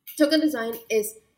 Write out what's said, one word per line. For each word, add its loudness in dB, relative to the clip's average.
Token 4
design -2
is, -2